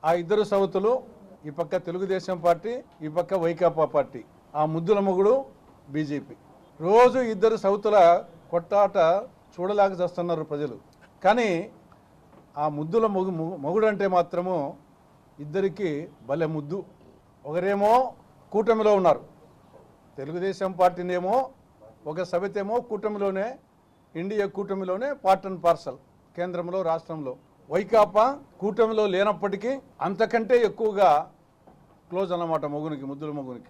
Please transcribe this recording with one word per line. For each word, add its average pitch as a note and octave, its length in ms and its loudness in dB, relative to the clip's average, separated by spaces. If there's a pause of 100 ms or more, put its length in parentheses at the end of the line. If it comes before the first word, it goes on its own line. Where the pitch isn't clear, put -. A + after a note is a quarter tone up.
ఆ E3 80 4
ఇద్దరు F3 300 0
సవతులు G3+ 600 0 (420)
ఈ D3+ 40 -10
పక్క D#3+ 260 -6
తెలుగుదేశం F#3 640 -4
పార్టీ, E3+ 420 0 (200)
ఈ D#3 60 -10
పక్క E3+ 260 -4
వైకాపా E3 520 0
పార్టీ. B2+ 380 -4 (320)
ఆ D3+ 100 0
ముద్దుల E3 340 0
మొగుడు G3 460 2 (440)
బీజేపీ. C#3 460 -6 (460)
రోజు A#3 380 6
ఇద్దరు A3 360 0
సవతుల G3+ 680 4 (280)
కొట్టాట G3 460 2 (640)
చూడలేక F#3+ 420 0
చేస్తున్నారు F3 420 -4
ప్రజలు. D3 340 -8 (460)
కానీ G#3 460 2 (880)
ఆ D3 100 -2
ముద్దుల D#3+ 380 -2
మొగు-, F#3+ 260 -2
మొ-, E3+ 260 -6
మొగుడంటే G3 500 0
మాత్రము F3 720 -2 (600)
ఇద్దరికి E3+ 680 -4 (180)
భలే D3+ 200 -2
ముద్దు. D#3 400 -6 (600)
ఒకరేమో G3+ 680 2 (380)
కూటమిలో G#3+ 440 4
ఉన్నారు, F3+ 280 4 (960)
తెలుగుదేశం F3+ 540 -4
పార్టీనేమో F3+ 800 0 (580)
ఒక D#3+ 160 -6
సవితేమో G3 560 -4
కూటమిలోనే, G#3 760 -4 (600)
ఎన్డీఏ G3 300 -2
కూటమిలోనే G3 680 -4
part F#3+ 360 0
and F#3+ 80 -6
parcel, E3 380 0 (420)
కేంద్రంలో, F3 460 -6
రాష్ట్రంలో. D#3+ 560 -6 (340)
వైకాపా G#3 680 2 (220)
కూటమిలో G#3+ 480 2
లేనప్పటికీ G3+ 720 -2 (220)
అంతకంటే A3+ 640 2
ఎక్కువగా F#3+ 680 2 (760)
క్లోజ్ F3+ 220 -4
అన్నమాట E3 340 -2
మొగునికి, D3 400 -6
ముద్దుల C#3+ 260 -10
మొగునికి. C3 380 -10